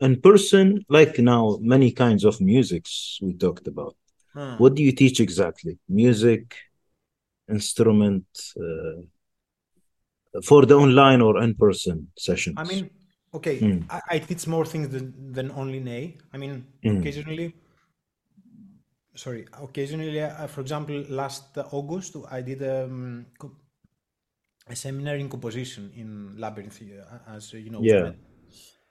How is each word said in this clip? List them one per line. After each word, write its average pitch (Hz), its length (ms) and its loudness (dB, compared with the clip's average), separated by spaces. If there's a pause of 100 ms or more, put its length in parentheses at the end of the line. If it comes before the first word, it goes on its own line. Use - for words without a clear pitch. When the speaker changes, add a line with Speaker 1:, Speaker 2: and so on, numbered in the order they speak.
Speaker 1:
and 127 220 2
person, 196 680 6
like 151 300 6
now, 117 420 4
many 123 320 4
kinds 113 320 2
of 104 160 2
musics 95 840 0
we 92 120 -4
talked 90 340 -4
about. 71 280 -12 (380)
Speaker 2:
Hmm. 139 220 -12
Speaker 1:
What 135 180 6
do 147 80 -2
you 139 100 4
teach 131 280 4
exactly? 87 580 -4 (100)
Music, 113 680 2 (920)
instrument, 104 760 0 (340)
uh, 82 420 -10 (1400)
for 143 220 8
the 135 100 8
online 135 440 8
or 110 220 4
in-person 92 680 0 (100)
sessions? - 380 -6
Speaker 2:
I 156 80 -10
mean, 185 260 -8 (440)
okay, 151 260 -6
Speaker 1:
Mm. 95 300 0
Speaker 2:
I, 180 100 -10 (100)
I 165 80 -2
teach - 280 -10
more 160 180 -2
things 156 240 -8
than, 131 440 -14
than 131 200 -8
only 135 280 -10
ney. 127 380 -12 (140)
I 135 60 -16
mean, 139 280 -14 (180)
Speaker 1:
Mm. 107 140 0
Speaker 2:
occasionally, 156 560 -8 (1600)
sorry, 120 320 -16 (140)
occasionally, 151 600 -10
uh, 151 260 -10
for 143 140 -14
example, 147 480 -10
last 135 480 -12 (140)
August, 147 460 -12 (140)
I 131 120 -12
did, 131 200 -12
um, 127 640 -10 (120)
co-, 139 180 -20 (1120)
a 123 80 -16
seminar 139 400 -8
in 139 120 -10
composition 117 680 -12
in 104 420 -16
Labyrinth, 107 440 -16
uh, 104 520 -20
as 107 180 -20
you 110 180 -18
know, 110 120 -10
Speaker 1:
Yeah. 110 200 4
Speaker 2:
met. 85 140 -8 (720)